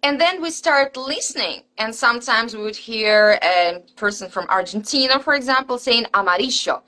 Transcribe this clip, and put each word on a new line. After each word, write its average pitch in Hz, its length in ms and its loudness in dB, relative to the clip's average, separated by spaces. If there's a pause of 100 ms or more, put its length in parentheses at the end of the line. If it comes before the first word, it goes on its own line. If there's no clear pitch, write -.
And 285 180 0
then 349 200 2
we 330 100 -4
start 277 460 0
listening, 262 680 -6 (140)
and 220 180 -4
sometimes 233 600 0
we 214 80 -10
would 214 140 -6
hear 214 680 2
a 175 400 2 (140)
person 202 340 -4
from 180 180 -6
Argentina, 254 680 0
for 277 160 0
example, 262 420 0
saying 233 380 0
amarillo. 196 720 0